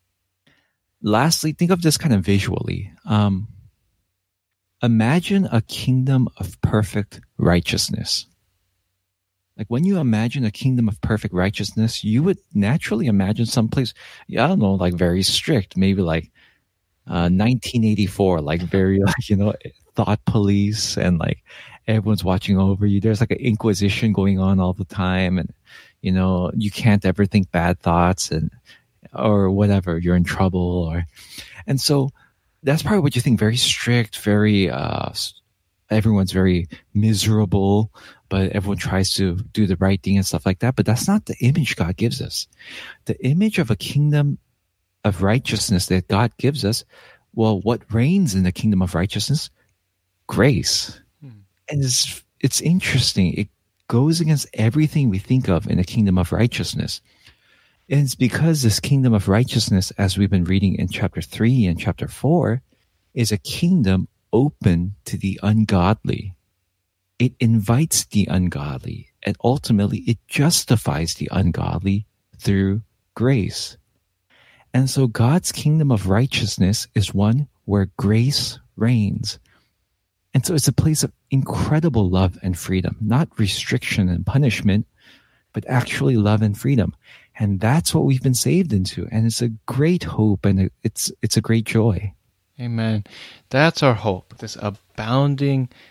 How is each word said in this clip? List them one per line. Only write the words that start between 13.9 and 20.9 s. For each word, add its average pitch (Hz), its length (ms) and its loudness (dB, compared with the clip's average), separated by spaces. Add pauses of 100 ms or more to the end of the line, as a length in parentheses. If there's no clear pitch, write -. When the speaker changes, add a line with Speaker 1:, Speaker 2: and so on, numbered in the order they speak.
Speaker 1:
yeah, 117 160 0
I 151 40 2
don't 190 100 2
know, 98 160 2
like, 90 200 0
very 87 280 0
strict, - 540 -2
maybe 95 260 2
like, 80 280 -2 (760)
uh, 87 220 -2
nineteen 110 560 0
eighty-four, 98 560 0
like, 80 220 -4
very, 95 380 2
<laughs> 98 40 4
like, 98 240 -2
you 104 80 2
know, 101 160 0 (420)
thought - 300 -2
police 101 720 0